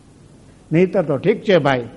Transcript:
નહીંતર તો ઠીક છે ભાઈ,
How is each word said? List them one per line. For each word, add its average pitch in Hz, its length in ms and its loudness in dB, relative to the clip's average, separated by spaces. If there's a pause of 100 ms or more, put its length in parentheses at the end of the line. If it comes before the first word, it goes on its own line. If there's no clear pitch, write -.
(720)
નહીંતર 180 300 2
તો 147 140 -4
ઠીક 202 260 -2
છે 185 160 2
ભાઈ, 135 260 0 (120)